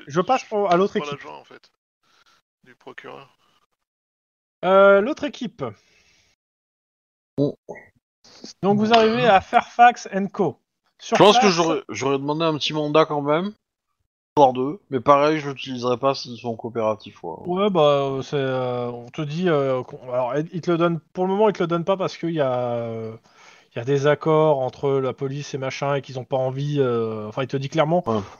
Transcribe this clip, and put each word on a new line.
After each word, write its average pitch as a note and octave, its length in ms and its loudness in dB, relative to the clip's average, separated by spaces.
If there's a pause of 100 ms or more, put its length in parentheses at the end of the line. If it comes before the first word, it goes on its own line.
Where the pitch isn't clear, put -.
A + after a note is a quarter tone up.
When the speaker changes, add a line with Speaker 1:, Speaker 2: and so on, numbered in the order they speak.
Speaker 1:
je D3 140 -2
passe B3+ 280 0
Speaker 2:
je A3+ 60 -8
Speaker 1:
au-, G3+ 120 0
à F3 100 4
l'autre G3 180 0
Speaker 2:
prends G3 100 -4
Speaker 1:
équipe. C#3+ 200 -10
Speaker 2:
l'adjoint, D3+ 160 -16
en B2 40 -20
fait, - 260 -20 (960)
du B2 100 -20
procureur. C3+ 640 -20 (1300)
Speaker 1:
Euh, G3 360 6
l'autre C#4 240 -4
équipe. A#3 400 -10 (1700)
Speaker 3:
Oh. C#3 180 -2 (1040)
Speaker 1:
Donc G3+ 160 2
vous G#3+ 140 2
arrivez A#3 340 4
à G3 140 6
Fairfax - 720 2
and G3 160 -2
Co. E3+ 300 -2 (420)
Sur - 160 -4
Speaker 3:
Je - 60 6
pense G3+ 140 8
que B3 60 6
Speaker 1:
place G3+ 120 6
Speaker 3:
j'aurais, D#3+ 340 2
j'aurais C3+ 300 -2
demandé D3+ 260 -2
un D#3+ 120 0
petit - 160 -4
mandat D3+ 320 2
quand D3+ 160 -2
même, D#3+ 320 -2 (840)
voire C3+ 180 6
deux, C3+ 260 -4 (100)
mais C3 100 -2
pareil, D3 400 4
je C#3+ 100 -8
l'utiliserai B2 480 -4
pas C3+ 160 0
s'ils A#2+ 240 -12
sont A#2 180 -8
coopératifs, A2 640 -6
quoi. E2 280 -12
Speaker 1:
Ouais, F#3+ 220 -2
bah, F3+ 120 2 (240)
euh, C3+ 180 -4
c'est, D3 140 -8
euh, B2+ 540 -4
on A#2+ 160 -14
te B2+ 160 -12
dit, D#3+ 260 -4
euh, C3+ 340 0
qu'on, B2+ 280 -16
alors, B2 260 -2
il, D#3+ 160 -2
il F3+ 100 -6
te F3 80 -2
le E3 80 2
donne, E3+ 220 0 (120)
pour F#3 140 -2
le F#3+ 60 -2
moment, G#3+ 160 2
il G3 40 2
te - 100 -6
le E3+ 40 0
donne E3+ 180 -2
pas G3 140 0
parce F3+ 180 -6
qu'il E3+ 140 -6
y D#3+ 100 -2
a, B2 360 0
euh, A2+ 380 -8 (600)
il - 40 -8
y A#2+ 40 -6
a - 20 -10
des C#3 220 0
accords D#3 540 4
entre C3 300 -4
la C3 220 0
police C#3 400 -8
et C#3 60 -8
machin C#3 380 -4
et C#3 60 -4
qu'ils C3 160 -14
ont A#2+ 60 -10
pas C3+ 140 -2
envie, C#3 420 -4
euh, A2+ 480 -2
enfin, C3+ 140 -6
il B2+ 60 -6
te C#3 100 -4
dit C3+ 100 -6
clairement, D#3+ 400 0
Speaker 3:
Ouais. A2 120 0 (200)